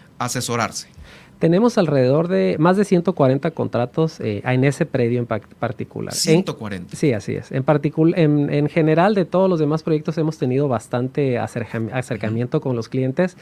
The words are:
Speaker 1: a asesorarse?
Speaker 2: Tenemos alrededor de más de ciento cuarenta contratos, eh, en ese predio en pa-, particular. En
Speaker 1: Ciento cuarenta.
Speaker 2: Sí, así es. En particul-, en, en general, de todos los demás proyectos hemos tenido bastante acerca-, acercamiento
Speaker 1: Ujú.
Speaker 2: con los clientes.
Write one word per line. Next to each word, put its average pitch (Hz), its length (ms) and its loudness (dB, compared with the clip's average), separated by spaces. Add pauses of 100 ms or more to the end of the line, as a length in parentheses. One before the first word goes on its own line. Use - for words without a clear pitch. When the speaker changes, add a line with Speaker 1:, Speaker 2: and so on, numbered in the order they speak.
(180)
Speaker 1:
a 120 80 -4
asesorarse? 117 640 -4 (520)
Speaker 2:
Tenemos 196 380 2
alrededor 147 520 2
de 190 280 0
más 175 200 4
de 208 60 4
ciento 180 300 2
cuarenta 135 380 2
contratos, 123 680 -2
eh, 104 220 -4
en 127 200 2
ese 143 240 2
predio 123 320 0
en 120 80 -4
pa-, 113 120 -2 (200)
particular. 110 520 -8
En - 80 -6
Speaker 1:
Ciento 165 380 2
cuarenta. 101 380 -10
Speaker 2:
Sí, 143 180 0
así 107 220 -6
es. 98 160 -10
En 135 120 -2
particul-, 156 540 2
en, 147 340 2
en 147 160 0
general, 165 460 2
de 196 120 0
todos 185 220 0
los 180 120 0
demás 156 240 0
proyectos 156 340 -2
hemos 156 220 -2
tenido 135 280 0
bastante 127 680 -2
acerca-, 113 580 -6
acercamiento 120 640 -4
Speaker 1:
Ujú. 151 120 -4
Speaker 2:
con 127 60 -2
los 117 140 -6
clientes. 131 520 -2